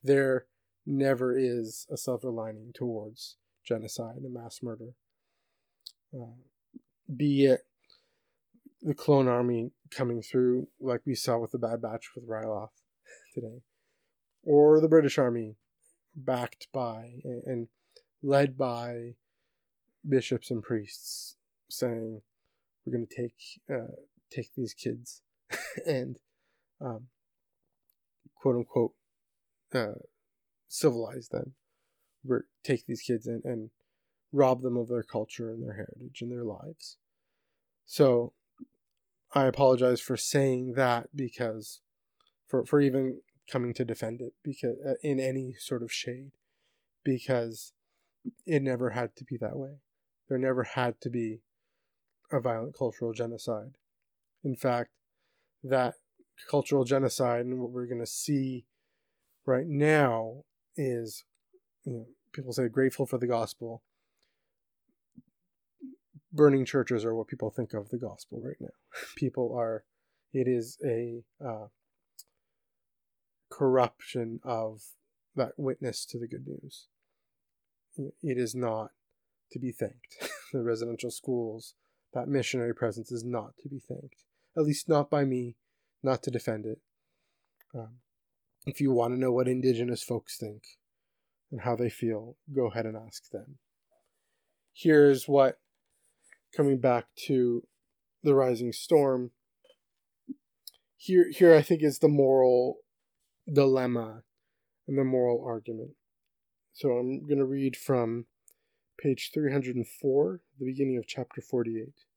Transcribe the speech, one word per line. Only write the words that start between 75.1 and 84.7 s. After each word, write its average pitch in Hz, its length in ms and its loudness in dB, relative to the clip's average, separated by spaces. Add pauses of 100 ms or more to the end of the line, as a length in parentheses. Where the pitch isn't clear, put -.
that 131 220 -2
witness 131 480 -4
to - 140 -10
the 120 80 -8
good 131 200 -10
news. - 400 -16 (1300)
It 135 160 -2
is 117 160 -2
not 113 380 -4 (600)
to 131 80 -10
be 123 120 -6
thanked. - 500 -10
<laughs> - 80 -10 (240)
The 135 100 -2
residential 117 480 -4
schools, 113 640 -6 (400)
that 127 160 -4
missionary 123 440 -2
presence 113 380 -4
is 117 140 -8
not 120 360 -6
to 147 60 -16
be 139 120 -12
thanked. - 440 -16 (320)
At 165 80 2
least 147 240 0